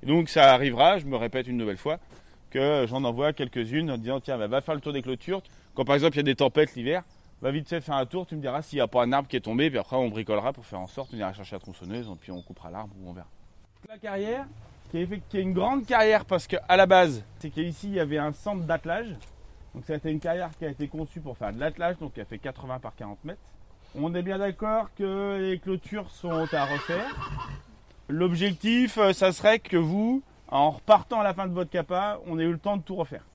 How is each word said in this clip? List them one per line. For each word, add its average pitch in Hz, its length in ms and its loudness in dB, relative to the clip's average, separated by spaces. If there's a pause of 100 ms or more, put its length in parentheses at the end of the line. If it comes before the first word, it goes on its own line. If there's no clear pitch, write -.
Et - 20 -10
donc 156 240 4
ça 139 240 10
arrivera, 139 460 6
je 151 60 -10
me 135 100 -4
répète 117 320 -2
une 123 100 -4
nouvelle 104 200 -2
fois, 156 200 -4 (540)
que 139 380 2
j'en 131 160 -4
envoie 131 280 0
quelques-unes 131 560 -4
en 127 80 -4
disant « 120 240 -4
Tiens, 131 160 -4
bah, 107 100 -2
va 127 140 0
faire 160 140 -4
le 143 60 -8
tour 151 120 -8
des 139 80 -4
clôtures. » 131 400 -6 (340)
Quand 131 100 0
par 139 100 4
exemple 147 220 4
il - 20 -2
y - 0 -
a 143 40 2
des 135 120 2
tempêtes 147 400 4
l'hiver, 143 280 -2 (380)
va 127 100 -2
vite 147 180 -6
fait 170 100 -4
faire 147 160 -6
un 135 100 0
tour, 175 200 -6
tu 165 100 -12
me 156 60 -8
diras 135 200 -4
s'il 151 160 -8
n'y 139 40 4
a 117 60 4
pas 123 160 2
un 120 100 2
arbre 139 160 0
qui 131 80 -2
est 120 40 -2
tombé, 127 280 2
puis 131 100 -2
après 101 160 -4
on 127 140 2
bricolera 107 420 -2
pour 131 140 -12
faire 98 140 -10
en 92 80 -10
sorte, 135 260 -12
on 120 40 -10
ira 95 160 -4
chercher 101 220 -14
la 92 60 -8
tronçonneuse, 101 460 -10
et 95 120 -12
puis - 120 -16
on 90 100 -10
coupera 87 280 -18
l'arbre 104 320 -12
ou 90 80 -16
on 87 40 -14
verra. 87 140 -16 (600)
La 220 100 -20
carrière, 214 480 -6 (460)
qui 165 60 -4
est, 180 320 -4
qui 208 80 -4
est 190 40 0
une 185 120 -2
grande 226 320 0
carrière 220 400 4
parce 180 220 0
qu'à 180 280 2
la 190 120 10
base, 175 360 6 (160)
c'est 156 100 -10
qu'ici 165 380 -6
il 196 60 -6
y 190 60 0
avait 151 180 0
un 147 160 -2
centre 196 300 -6
d'attelage. 165 440 -2 (680)
Donc 127 120 -14
c'était 156 260 -4
une 156 80 -2
carrière 175 380 -4
qui 165 80 -8
a 151 40 -4
été 143 180 -8
conçue 156 340 -10
pour 135 160 -12
faire 104 160 -6
de 113 60 -10
l'attelage, 165 400 -4
donc 147 140 -10
qui 117 80 -12
a 101 40 -10
fait 113 120 -12
quatre-vingts 127 420 -10
par 113 160 -14
quarante 104 280 -14
mètres. 165 160 -12 (560)
On 156 200 -4
est 180 80 -2
bien 190 160 -4
d'accord 214 580 -2
que 196 420 -4
les 190 200 -2
clôtures 190 520 -6
sont 165 400 -4
à 147 140 0
refaire. 165 500 -4 (960)
L'objectif, 190 880 2
euh, 202 160 6
ça 190 180 4
serait 214 280 4
que - 180 0
vous, 208 460 2 (260)
en 143 220 4
repartant 214 500 4
à - 20 2
la 196 100 2
fin 190 120 -4
de 180 80 -4
votre 175 160 -4
capa, 180 560 -2
on 160 140 -4
ait 160 40 0
eu 165 80 2
le 165 60 -2
temps 202 200 -2
de 180 40 -6
tout 185 140 -10
refaire. 151 280 -8 (120)